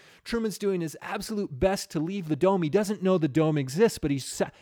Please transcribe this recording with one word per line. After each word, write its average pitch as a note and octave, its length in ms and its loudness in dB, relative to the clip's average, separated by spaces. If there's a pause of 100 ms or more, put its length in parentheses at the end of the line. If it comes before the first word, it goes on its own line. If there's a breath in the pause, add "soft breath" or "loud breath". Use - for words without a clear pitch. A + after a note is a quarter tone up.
(240 loud breath)
Truman's A3 340 -4
doing G3 240 0
his D#3 180 -6
absolute G3+ 580 -6
best F#3+ 340 0
to E3 80 -2
leave F3+ 280 -4
the D#3 80 0
dome. F#3 260 4
He D#3+ 60 0
doesn't G3 340 0
know F#3 140 4
the D#3 120 2
dome D#3 280 2
exists, D3 420 2
but D3+ 120 -2
he's C#3 160 -2
sa-, - 240 -4 (120)